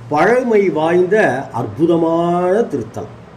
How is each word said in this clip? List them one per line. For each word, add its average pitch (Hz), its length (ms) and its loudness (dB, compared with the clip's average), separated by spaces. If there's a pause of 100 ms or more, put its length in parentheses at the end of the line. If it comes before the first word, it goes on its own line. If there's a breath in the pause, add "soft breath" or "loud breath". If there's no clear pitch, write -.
பழமை 208 600 2
வாய்ந்த 165 840 2
அற்புதமான 170 1000 0
திருத்தலம். 127 640 -4 (240)